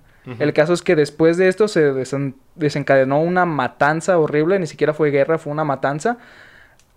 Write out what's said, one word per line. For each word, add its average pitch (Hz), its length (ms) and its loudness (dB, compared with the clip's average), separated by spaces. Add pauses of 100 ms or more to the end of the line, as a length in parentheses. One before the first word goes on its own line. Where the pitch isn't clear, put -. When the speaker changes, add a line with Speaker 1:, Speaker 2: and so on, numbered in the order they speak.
(260)
Speaker 1:
Ujú. 127 140 -14
Speaker 2:
El 147 120 0
caso 156 220 2
es 175 80 0
que 180 160 0
después 160 400 2
de 185 100 2
esto 185 220 2
se 151 240 2
desen-, 131 400 -6 (220)
desencadenó 139 680 0
una 180 240 0
matanza 156 720 0
horrible, 156 400 0
ni 165 80 -4
siquiera 147 260 -2
fue 151 180 0
guerra, 143 260 2
fue 147 160 -10
una 151 100 -4
matanza. 147 540 -4 (800)